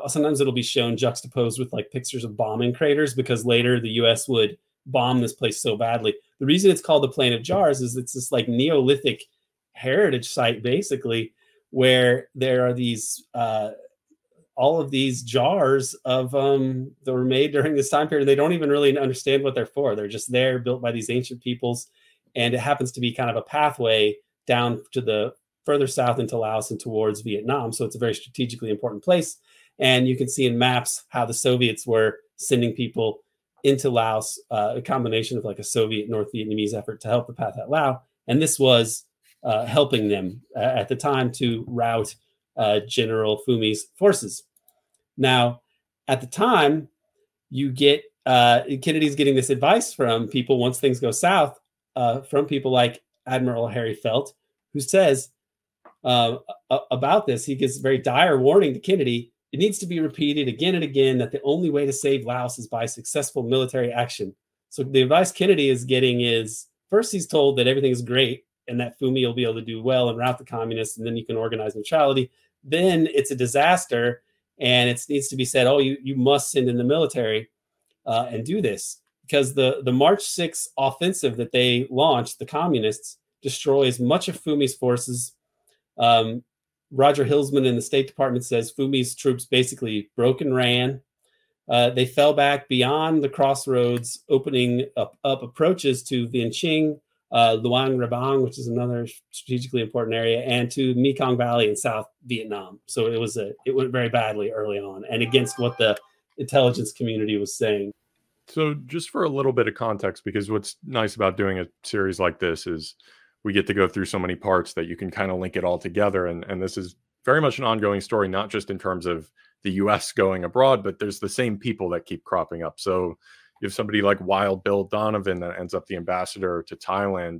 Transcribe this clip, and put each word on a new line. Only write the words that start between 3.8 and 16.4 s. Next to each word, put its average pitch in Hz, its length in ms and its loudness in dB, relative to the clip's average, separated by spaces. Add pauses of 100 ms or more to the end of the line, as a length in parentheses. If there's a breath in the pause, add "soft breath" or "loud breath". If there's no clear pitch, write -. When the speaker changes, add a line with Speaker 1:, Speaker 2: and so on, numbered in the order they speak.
Speaker 1:
U 117 180 2
S 113 200 2
would 113 300 2 (300)
bomb 127 340 2
this 113 120 -2
place 113 280 -4
so 110 160 -2
badly. 113 380 0 (240 soft breath)
The 135 80 -2
reason 185 240 6
it's 165 100 2
called 151 220 4
the 127 60 2
Plain 127 240 2
of 113 100 -4
Jars 160 380 2
is 120 140 -4
it's 127 180 -8
this, 127 180 -8
like, 120 160 0
Neolithic 135 760 2 (480)
heritage 135 560 0
site, 117 340 0
basically, 120 720 -2 (360)
where 127 640 4
there 127 320 2
are 123 80 2
these, 120 500 -4 (120)
uh, 110 360 -2 (840)
all 151 260 4
of 139 80 -4
these 131 320 0
jars 131 720 2 (120)
of, 131 280 0
um, 135 560 2 (140)